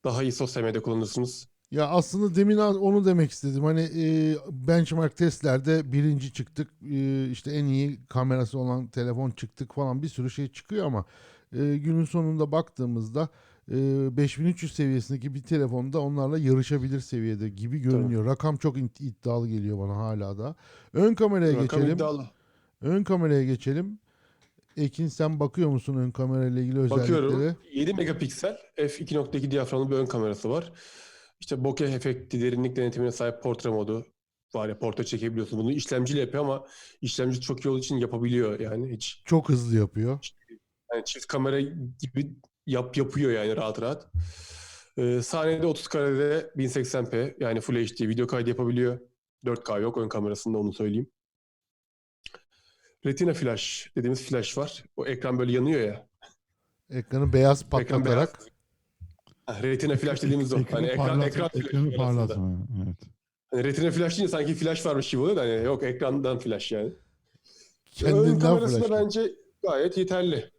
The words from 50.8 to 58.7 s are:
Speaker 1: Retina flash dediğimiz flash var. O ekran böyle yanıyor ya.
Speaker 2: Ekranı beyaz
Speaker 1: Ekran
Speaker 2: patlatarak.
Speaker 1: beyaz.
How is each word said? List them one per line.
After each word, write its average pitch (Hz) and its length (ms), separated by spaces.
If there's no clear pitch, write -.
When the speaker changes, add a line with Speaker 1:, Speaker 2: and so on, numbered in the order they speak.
Speaker 1:
Retina 151 280
flash - 600
dediğimiz 127 260
flash 123 360
var. 143 260
O - 100
ekran 127 320
böyle 123 140
yanıyor 131 280
ya. 104 280
Speaker 2:
Ekranı 131 420
beyaz 135 300
Speaker 1:
Ekran - 80
Speaker 2:
patlatarak. 131 680
Speaker 1:
beyaz. - 100